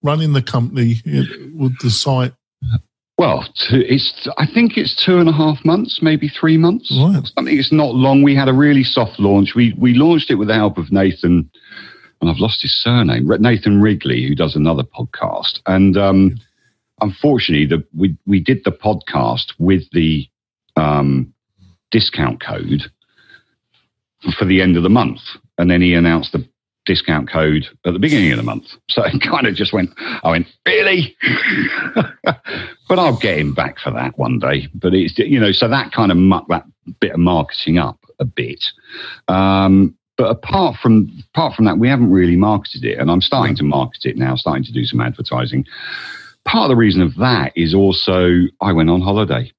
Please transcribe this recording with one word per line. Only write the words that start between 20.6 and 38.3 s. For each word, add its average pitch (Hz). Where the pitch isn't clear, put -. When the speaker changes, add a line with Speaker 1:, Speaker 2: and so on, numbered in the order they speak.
Speaker 2:
um, 71
discount -
code -
for 101
the 92
end 90
of 85
the 90
month. 104
And 90
then 90
he 90
announced 82
the 71
discount 78
code 76
at 87
the 87
beginning 107
of 58
the 57
month. -
So -
it -
kind 135
of 101
just 98
went, 92
I -
went, 85
"Really?" 185
<laughs> -
But 180
I'll 151
get 90
him 73
back 67
for 65
that 64
one 62
day. 69
But 90
it's, 92
you 139
know, 104
so 113
that 131
kind 104
of 87
mucked 95
that 82
bit -
of 85
marketing 85
up 71
a -
bit. -